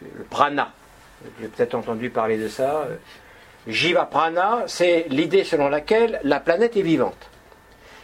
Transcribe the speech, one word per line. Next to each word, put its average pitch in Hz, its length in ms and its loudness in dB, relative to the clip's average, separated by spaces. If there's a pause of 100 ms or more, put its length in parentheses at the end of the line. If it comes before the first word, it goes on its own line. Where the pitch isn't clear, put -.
le - 240 -16
prana. 143 480 0 (680)
J'ai 113 80 -10
peut-être 120 260 -2
entendu 117 360 -6
parler 110 260 -2
de 110 120 -4
ça. 139 380 -2 (800)
Jiva 151 380 0
prana, 180 640 0
c'est 175 420 2
l'idée 160 360 2
selon 147 240 0
laquelle 214 540 0
la 143 160 2
planète 214 380 0
est 190 60 2
vivante. 139 480 0 (720)